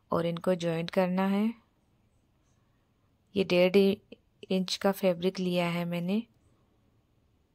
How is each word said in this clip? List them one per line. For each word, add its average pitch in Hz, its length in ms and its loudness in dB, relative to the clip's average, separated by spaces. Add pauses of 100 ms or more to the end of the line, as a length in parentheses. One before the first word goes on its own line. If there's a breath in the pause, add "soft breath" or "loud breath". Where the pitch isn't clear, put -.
(120)
और 170 140 0
इनको 170 280 -2
जॉइंट 170 360 -4
करना 185 360 0
है। 202 280 0 (1800)
ये 196 80 2
डेढ़ 180 320 4 (760)
इंच 185 260 -2
का 196 160 0
फैब्रिक 185 460 -2
लिया 180 300 -2
है 175 160 -4
मैंने। 175 380 -2 (1300)